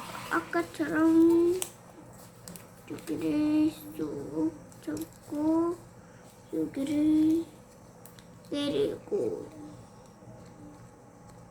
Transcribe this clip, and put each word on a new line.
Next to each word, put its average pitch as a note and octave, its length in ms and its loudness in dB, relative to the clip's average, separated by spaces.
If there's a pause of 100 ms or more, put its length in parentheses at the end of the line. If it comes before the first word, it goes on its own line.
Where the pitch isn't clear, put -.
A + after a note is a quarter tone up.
(300)
아까처럼 E4+ 1300 4 (1300)
여기를 D#4 840 0 (260)
쑥 C#4+ 560 -4 (280)
접고, D#4+ 960 -2 (760)
여기를 D#4 920 2 (1040)
내리고, - 1000 -2 (2000)